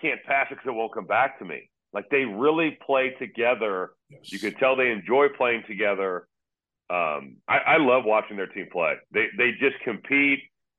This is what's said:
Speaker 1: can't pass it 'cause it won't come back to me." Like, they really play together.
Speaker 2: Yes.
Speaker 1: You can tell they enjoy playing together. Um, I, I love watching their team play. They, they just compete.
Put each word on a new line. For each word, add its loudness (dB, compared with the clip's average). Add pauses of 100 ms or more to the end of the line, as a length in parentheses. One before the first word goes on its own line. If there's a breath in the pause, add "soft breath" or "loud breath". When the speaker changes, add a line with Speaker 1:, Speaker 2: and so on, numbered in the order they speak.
Speaker 1:
can't -4
pass 0
it -12
'cause -14
it -6
won't -4
come -8
back 0
to -12
me." -12 (220)
Like, -8
they 2
really 0
play 2 (100)
together. -2 (200)
Speaker 2:
Yes. -20
Speaker 1:
You -6
can -4
tell 2
they 2
enjoy 2
playing 0
together. -2 (640)
Um, -2 (140)
I, 4
I 4
love 4
watching 2
their -4
team -10
play. 0 (180)
They, 0 (120)
they 2
just 2
compete. 0 (400)